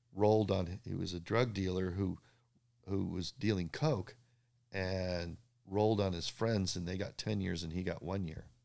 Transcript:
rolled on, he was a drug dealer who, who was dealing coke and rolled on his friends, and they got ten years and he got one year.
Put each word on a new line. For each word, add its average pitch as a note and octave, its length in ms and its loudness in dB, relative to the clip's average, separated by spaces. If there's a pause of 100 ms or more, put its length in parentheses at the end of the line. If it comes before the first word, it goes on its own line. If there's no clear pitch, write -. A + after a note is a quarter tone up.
(160)
rolled G#2 360 6
on, F2+ 320 0
he F#2 120 -6
was F2+ 180 -4
a F2 60 -4
drug A2 340 0
dealer F#2 380 0
who, F#2 280 -2 (680)
who F#2+ 200 0
was F2 240 -4
dealing F#2+ 380 0
coke C#3+ 460 -2 (560)
and F#2 680 -2 (280)
rolled G#2+ 360 4
on F#2+ 120 2
his E2+ 140 -4
friends, G#2+ 480 0
and F2 120 -4
they F#2 100 -2
got - 200 -6
ten G#2 240 -2
years F2+ 220 -2
and D#2+ 100 -6
he F2+ 100 -2
got F2 200 -2
one F#2+ 240 -2
year. - 180 -8 (200)